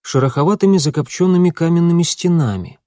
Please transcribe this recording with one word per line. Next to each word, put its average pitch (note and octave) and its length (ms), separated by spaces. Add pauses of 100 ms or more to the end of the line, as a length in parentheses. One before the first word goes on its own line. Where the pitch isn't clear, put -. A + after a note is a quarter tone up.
шероховатыми D#3+ 760
закопченными F3 720
каменными E3+ 520
стенами. C#3 840